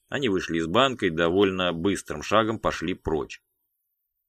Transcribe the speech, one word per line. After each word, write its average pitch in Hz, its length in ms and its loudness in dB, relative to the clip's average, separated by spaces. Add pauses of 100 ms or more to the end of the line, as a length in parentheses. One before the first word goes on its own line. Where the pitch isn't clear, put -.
Они 131 200 -2
вышли 82 300 0
из 82 80 0
банка 117 400 2
и 87 40 2
довольно 90 600 2
быстрым 82 500 -2
шагом 110 360 0
пошли 82 360 -4
прочь. - 460 -4 (880)